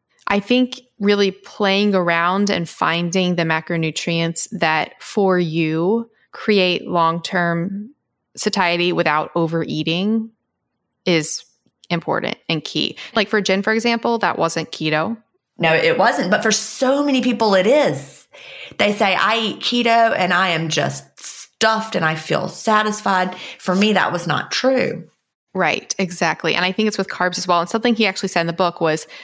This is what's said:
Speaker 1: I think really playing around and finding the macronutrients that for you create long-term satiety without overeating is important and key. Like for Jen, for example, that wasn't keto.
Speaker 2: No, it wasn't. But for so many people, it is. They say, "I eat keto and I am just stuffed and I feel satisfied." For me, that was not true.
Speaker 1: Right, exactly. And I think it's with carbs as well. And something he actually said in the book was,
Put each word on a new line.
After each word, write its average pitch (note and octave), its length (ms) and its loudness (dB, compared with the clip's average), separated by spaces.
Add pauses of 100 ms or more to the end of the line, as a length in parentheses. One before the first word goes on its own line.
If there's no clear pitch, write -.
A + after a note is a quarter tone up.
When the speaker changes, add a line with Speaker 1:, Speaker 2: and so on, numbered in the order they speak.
(280)
Speaker 1:
I G3+ 120 2
think B3 420 2 (180)
really G3+ 320 2
playing G3 640 0
around F3+ 540 2
and E3+ 180 -2
finding F3 680 0
the E3+ 80 0
macronutrients E3 1080 -2
that D#3+ 500 -2
for F#3+ 380 0
you E3+ 720 0 (220)
create F#3 560 0
long-term F3 1000 0 (460)
satiety F3 560 0
without D#3 420 0
overeating E3 960 -2 (760)
is D#3 380 0 (460)
important - 480 -4 (100)
and D#3+ 160 -4
key. - 320 -4 (200)
Like G#3 140 0
for G#3 120 0
Jen, F#3+ 200 0
for A3 120 0
example, A#3 460 0
that F3+ 180 0
wasn't E3 340 -2
keto. D#3 460 -2 (400)
Speaker 2:
No, E3 160 2
it E3 240 4
wasn't. G#3+ 340 2
But G3+ 120 2
for A3 80 2
so C4+ 520 0
many C4+ 180 2
people, G#3+ 340 2
it F#3 120 4
is. A3 600 0 (500)
They G#3 160 2
say, G3 220 2
"I A3 240 0
eat A3 200 -4
keto A#3 560 4
and F3+ 180 2
I F3+ 160 2
am E3 200 -2
just C#3 500 -4
stuffed - 760 -2
and F3 100 0
I D#3+ 100 0
feel - 320 -2
satisfied." G#3 880 0 (220)
For F#3 180 -2
me, G#3 180 4
that E3 200 2
was E3 140 -4
not - 240 -4
true. B3 580 -2 (440)
Speaker 1:
Right, F3 440 -2
exactly. E3+ 560 -2
And F3+ 100 0
I F#3 80 0
think G#3+ 160 0
it's G#3 100 -2
with F#3+ 120 -4
carbs F3+ 280 -6
as F#3 100 -6
well. F3 120 2
And F3 100 -4
something A3+ 260 0
he G#3+ 100 2
actually F#3+ 240 -4
said F3 120 0
in E3+ 60 -2
the E3+ 60 -4
book F3 260 0
was, D#3+ 280 0 (160)